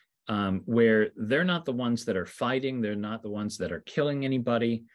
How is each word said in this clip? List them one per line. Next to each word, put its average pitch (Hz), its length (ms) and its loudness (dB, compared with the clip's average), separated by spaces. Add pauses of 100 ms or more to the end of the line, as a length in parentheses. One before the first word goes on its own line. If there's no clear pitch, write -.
(280)
um, 98 380 0
where 113 500 6
they're 131 300 0
not 175 180 0
the 143 80 -4
ones 120 320 -2
that 95 140 -2
are 87 80 -2
fighting, 131 560 -2
they're 104 140 -2
not 104 260 -6
the 107 80 -10
ones 104 280 -6
that 87 140 -4
are 85 100 -6
killing 143 440 -2
anybody, 117 580 0 (120)